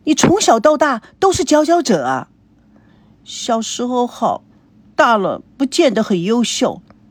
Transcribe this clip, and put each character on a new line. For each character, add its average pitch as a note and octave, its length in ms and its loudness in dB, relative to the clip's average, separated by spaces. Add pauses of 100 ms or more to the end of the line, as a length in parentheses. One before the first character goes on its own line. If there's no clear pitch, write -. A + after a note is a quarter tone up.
你 D4+ 100 0
从 F#4+ 260 2
小 B3+ 180 4
到 D4+ 180 4
大 C4+ 260 -2 (180)
都 F#4+ 120 2
是 F4 120 -2
佼 D4+ 200 2
佼 E4 180 2
者 D#3+ 240 -2
啊。 C3 220 -4 (960)
”“小 - 380 -6
时 A#3 240 -8
候 B3 220 -2
好， - 360 -4 (540)
大 A#3+ 220 4
了 E3+ 240 -4 (140)
不 C#4 100 -2
见 C#4 260 2
得 G3+ 100 -2
很 F#3 200 -2
优 A3+ 200 0
秀。” - 380 -4 (300)